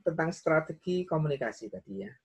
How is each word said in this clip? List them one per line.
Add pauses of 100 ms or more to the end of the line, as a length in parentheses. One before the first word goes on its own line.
tentang
strategi
komunikasi
tadi
ya. (140)